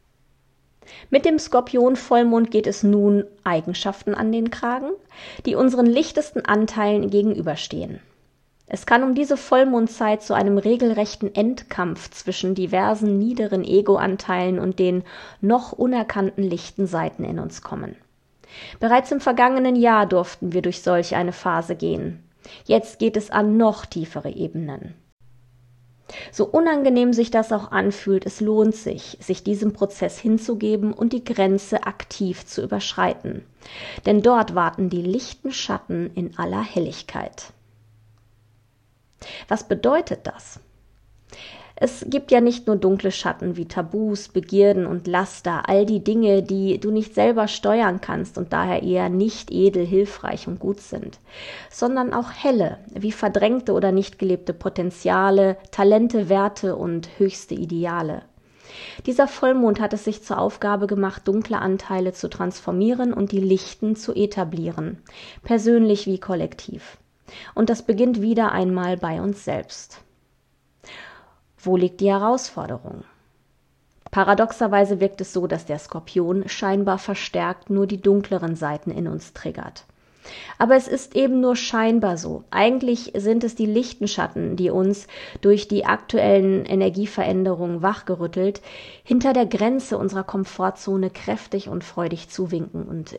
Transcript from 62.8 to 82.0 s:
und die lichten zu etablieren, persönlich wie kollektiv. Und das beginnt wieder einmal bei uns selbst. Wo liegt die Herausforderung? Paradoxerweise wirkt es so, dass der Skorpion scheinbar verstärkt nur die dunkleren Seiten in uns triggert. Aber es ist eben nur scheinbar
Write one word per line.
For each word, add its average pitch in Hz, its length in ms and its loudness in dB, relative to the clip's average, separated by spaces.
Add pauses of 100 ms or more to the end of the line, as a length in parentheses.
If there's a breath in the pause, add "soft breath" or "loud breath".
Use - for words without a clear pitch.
und 202 200 -2
die 196 80 0
lichten 190 560 0
zu - 180 -8
etablieren, 170 840 -4 (440 loud breath)
persönlich 226 640 4
wie 190 120 -2
kollektiv. - 800 -8 (560 loud breath)
Und 226 160 2
das 233 120 -2
beginnt 226 380 2
wieder 220 320 2
einmal 185 460 0
bei 170 240 -4
uns 202 220 -4
selbst. - 580 -10 (1600 loud breath)
Wo 185 120 2
liegt 180 240 0
die 196 100 4
Herausforderung? - 920 -4 (1080)
Paradoxerweise 202 920 2
wirkt 196 200 0
es 190 120 -8
so, 180 140 -2
dass 160 180 -4
der 147 140 -6
Skorpion 180 720 -2
scheinbar 196 500 0
verstärkt 180 720 -6
nur 196 160 2
die 196 160 -6
dunkleren 190 540 2
Seiten 151 340 -6
in 165 160 -4
uns 160 260 -8
triggert. - 520 -12 (720 loud breath)
Aber 233 160 6
es 254 140 4
ist - 260 -4
eben 254 260 4
nur 247 140 4
scheinbar 226 640 2